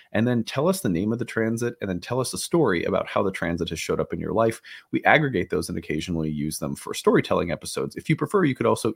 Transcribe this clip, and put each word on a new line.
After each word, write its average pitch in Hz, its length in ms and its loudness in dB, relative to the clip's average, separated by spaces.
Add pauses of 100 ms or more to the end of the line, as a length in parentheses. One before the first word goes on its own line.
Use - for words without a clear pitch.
(100)
and 110 160 2
then 120 160 2
tell 139 240 -2
us 190 140 0
the - 80 -2
name 95 240 2
of 117 80 -4
the 117 40 -2
transit 113 560 -2
and 104 80 -6
then 90 120 -2
tell 123 180 -4
us 131 160 -4
a 92 40 -6
story 117 440 2
about 92 240 0
how - 160 0
the 98 80 2
transit 85 380 -2
has 85 100 -6
showed 80 220 -2
up 78 120 -2
in 85 60 -4
your 80 140 -4
life. 110 280 2 (300)
We - 140 -2
aggregate 120 460 4
those 87 180 -2
and 87 100 -4
occasionally 80 520 -2
use 76 280 -4
them 71 160 -4
for - 200 -10
storytelling 92 580 2
episodes. - 420 -6
If - 160 -8
you 156 60 4
prefer, 185 260 0
you 135 140 2
could 113 100 0
also 110 300 2